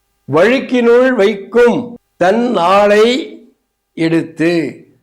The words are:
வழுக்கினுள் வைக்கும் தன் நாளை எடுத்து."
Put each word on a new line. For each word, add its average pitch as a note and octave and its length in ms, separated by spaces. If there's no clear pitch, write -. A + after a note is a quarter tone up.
வழுக்கினுள் A#3+ 760
வைக்கும் A3 880
தன் A3+ 340
நாளை G#3 880
எடுத்து." E3 920